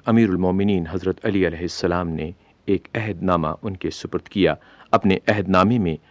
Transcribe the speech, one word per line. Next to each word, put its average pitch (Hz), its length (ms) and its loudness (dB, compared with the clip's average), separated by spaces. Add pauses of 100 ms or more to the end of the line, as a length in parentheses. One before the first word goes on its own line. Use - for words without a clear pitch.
امیر 113 220 4
المومنین 92 580 0
حضرت 92 400 -4
علی 95 200 2
علیہ 80 120 -4
السلام 87 500 -2
نے 80 220 -6 (360)
ایک 98 280 0
عہد 107 280 -4
نامہ 87 260 0 (140)
ان 98 140 -8
کے 82 140 -6
سپرد - 380 -8
کیا۔ 85 260 2 (360)
اپنے - 360 2
عہد 104 220 0
نامے 95 300 4
میں 85 180 -2 (140)